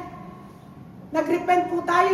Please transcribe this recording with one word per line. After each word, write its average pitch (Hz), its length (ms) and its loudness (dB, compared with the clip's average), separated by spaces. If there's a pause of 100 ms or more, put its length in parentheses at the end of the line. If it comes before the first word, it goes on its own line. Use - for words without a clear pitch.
(1080)
nag-repent 349 640 2
po 339 80 0
tayo 359 320 4